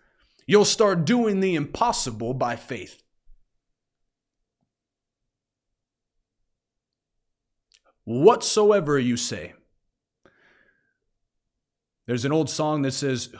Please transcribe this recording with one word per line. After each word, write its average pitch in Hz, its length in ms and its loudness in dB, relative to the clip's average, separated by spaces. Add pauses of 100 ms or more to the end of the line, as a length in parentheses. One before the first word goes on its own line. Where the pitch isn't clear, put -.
(460)
You'll 202 180 6
start 196 400 2
doing 220 360 2
the 190 160 0
impossible 127 760 -4
by 127 200 -4
faith. - 480 -14 (4000)
Whatsoever 196 920 2
you 123 200 0
say. 98 380 -8 (2500)
There's 120 200 -4
an 139 80 -2
old 156 180 0
song 151 320 -2
that 135 100 -2
says, 131 480 -6